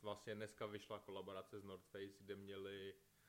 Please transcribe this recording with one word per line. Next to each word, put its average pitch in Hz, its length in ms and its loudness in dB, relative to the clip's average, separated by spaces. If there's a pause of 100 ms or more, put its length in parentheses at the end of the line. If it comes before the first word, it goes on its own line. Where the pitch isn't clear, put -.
vlastně 104 340 4
dneska 107 300 0
vyšla 104 340 0
kolaborace 95 600 -2
s 98 40 -2
North 95 240 -4
Face, 98 320 -2
kde 101 160 0
měli, 98 600 0 (340)